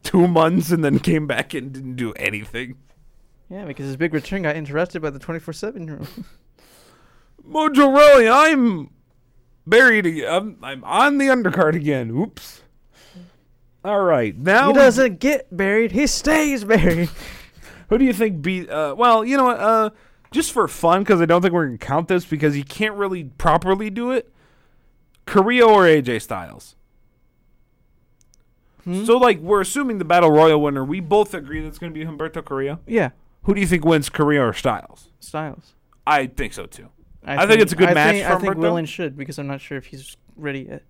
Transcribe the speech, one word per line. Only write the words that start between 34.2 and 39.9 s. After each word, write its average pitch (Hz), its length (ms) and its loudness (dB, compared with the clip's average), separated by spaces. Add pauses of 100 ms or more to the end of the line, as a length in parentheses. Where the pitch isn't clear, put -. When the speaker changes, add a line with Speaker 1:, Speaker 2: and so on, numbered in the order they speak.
Speaker 1:
or 107 60 -2
Styles? - 560 -8 (100)
Speaker 2:
Styles. - 540 -14 (320)
Speaker 1:
I 143 220 0
think 120 260 -10
so, 98 120 -14
too. - 240 -20 (340)
Speaker 2:
I 139 100 -10
Speaker 1:
I 143 60 -2
think 196 120 2
Speaker 2:
think, 220 100 6
Speaker 1:
it's 180 120 2
a - 20 -2
good 175 140 4
Speaker 2:
I 175 40 4
Speaker 1:
match 156 220 4
Speaker 2:
think, 196 120 -4
Speaker 1:
for 180 60 2
Speaker 2:
I 185 60 0
think 190 160 -2
Speaker 1:
Humberto. 160 40 -6
Speaker 2:
Willen 170 260 0
should, 147 320 -8
because 139 220 -12
I'm 139 80 -10
not 139 140 -10
sure 143 160 -12
if 131 100 -14
he's - 300 -20 (180)